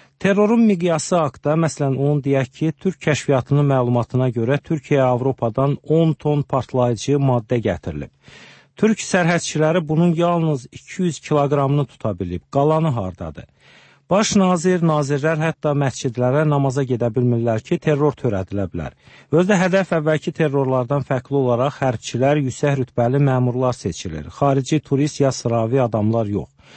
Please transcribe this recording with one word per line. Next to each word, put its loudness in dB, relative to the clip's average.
Terrorun 2
miqyası 0
haqqda, -2
məsələn, 0
onu 0
deyək 0
ki, -4
Türk -4
kəşfiyyatının 2
məlumatına 0
görə 0
Türkiyəyə 0
Avropadan 0
on 2
ton -2
partlayıcı -2
maddə 0
gətirilib. -6
Türk 0
sərhədçiləri 0
bunun 2
yalnız 0
iki -10
yüz -2
kilogramını 0
tuta -6
bilib, -6
qalanı 2
hardadır? -6
Baş 0
nazir, 4
nazirlər 0
hətta -2
məscidlərə 0
namaza 0
gedə -2
bilmirlər 0
ki, -4
terror 0
törədilə -4
bilər. -10
Özü 2
də 4
hədəf 0
əvvəlki -2
terrorlardan -2
fərqli -4
olaraq 0
hərbçilər, 0
yüksək -2
rütbəli 0
məmurlar 0
seçilir. -8
Xarici 0
turist -2
ya 4
sıravi -2
adamlar 0
yox. -6